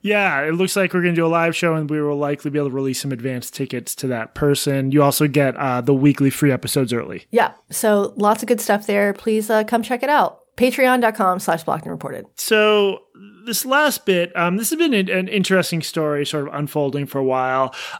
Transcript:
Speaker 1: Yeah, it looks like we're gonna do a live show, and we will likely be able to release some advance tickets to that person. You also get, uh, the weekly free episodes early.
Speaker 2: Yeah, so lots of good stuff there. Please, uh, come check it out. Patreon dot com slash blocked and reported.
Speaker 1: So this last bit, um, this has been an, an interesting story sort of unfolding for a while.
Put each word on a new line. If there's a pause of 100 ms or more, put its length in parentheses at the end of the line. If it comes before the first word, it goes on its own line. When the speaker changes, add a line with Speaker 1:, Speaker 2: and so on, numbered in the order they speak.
Speaker 1:
Yeah,
it
looks
like
we're
gonna
do
a
live
show,
and
we
will
likely
be
able
to
release
some
advance
tickets
to
that
person.
You
also
get,
uh,
the
weekly
free
episodes
early.
Speaker 2:
Yeah, (180)
so
lots
of
good
stuff
there.
Please,
uh,
come
check
it
out. (160)
Patreon
dot
com
slash
blocked
and
reported. (100)
Speaker 1:
So (440)
this
last
bit,
um,
this
has
been
an,
an
interesting
story
sort
of
unfolding
for
a
while. (240)